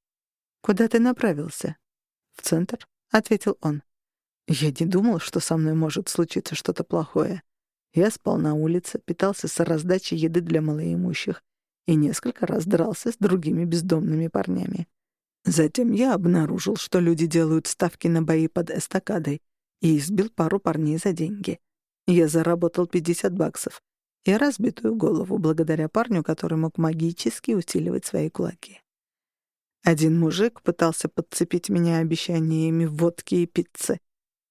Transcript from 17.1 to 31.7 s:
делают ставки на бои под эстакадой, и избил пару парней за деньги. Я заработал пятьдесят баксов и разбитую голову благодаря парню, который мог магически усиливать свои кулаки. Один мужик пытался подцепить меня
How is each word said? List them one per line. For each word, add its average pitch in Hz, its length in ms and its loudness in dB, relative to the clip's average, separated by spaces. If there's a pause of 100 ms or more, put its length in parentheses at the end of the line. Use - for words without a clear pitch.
делают 160 400 2
ставки - 420 -2
на 165 140 2
бои 160 260 2
под 170 220 -4
эстакадой, 160 720 -4 (380)
и 160 160 4
избил 185 340 0
пару 165 280 0
парней 160 400 0
за 190 140 -2
деньги. 170 480 -6 (460)
Я 170 220 6
заработал 170 580 2
пятьдесят 170 480 0
баксов - 480 -4 (420)
и 190 100 4
разбитую 233 640 0
голову 175 420 0
благодаря 160 500 0
парню, 220 340 0
который 160 360 -2
мог 160 200 -2
магически 165 720 -2
усиливать 175 520 -2
свои 156 240 -2
кулаки. - 520 -8 (1040)
Один 160 340 4
мужик 175 440 0
пытался 165 460 0
подцепить - 600 -4
меня 170 300 2